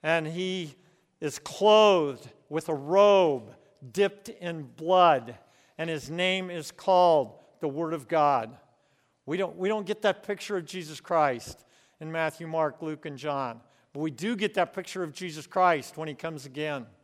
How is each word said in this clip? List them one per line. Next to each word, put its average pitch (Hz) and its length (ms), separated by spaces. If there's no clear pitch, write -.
And 160 240
he 180 500
is 147 180
clothed 196 880
with 156 200
a 160 40
robe 156 800
dipped 196 380
in 170 340
blood, 156 720
and 165 120
his 139 200
name 185 400
is 170 220
called 170 640
the 151 100
Word 160 240
of 135 140
God." 135 500
We 156 120
don't, 185 200
we 185 120
don't 214 160
get 208 160
that 202 220
picture 202 340
of 170 80
Jesus 156 340
Christ 147 640
in 160 120
Matthew, 160 360
Mark, 160 340
Luke, 156 240
and 143 120
John. 131 440
But 143 60
we 156 120
do 185 240
get 196 200
that 175 180
picture 185 300
of 151 100
Jesus 156 320
Christ 175 520
when 156 100
he 147 80
comes 156 320
again. 139 400